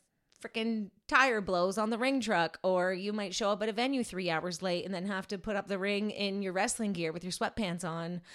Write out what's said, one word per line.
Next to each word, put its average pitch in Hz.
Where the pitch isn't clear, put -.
frickin' 220
tire 254
blows 185
on 220
the 233
ring 262
truck, 180
or 185
you 196
might 202
show 202
up 208
at 220
a -
venue 247
three 180
hours 165
late 175
and 185
then 185
have 190
to 202
put 202
up 196
the 196
ring 202
in 202
your 190
wrestling 208
gear 165
with 170
your 180
sweatpants 185
on. 170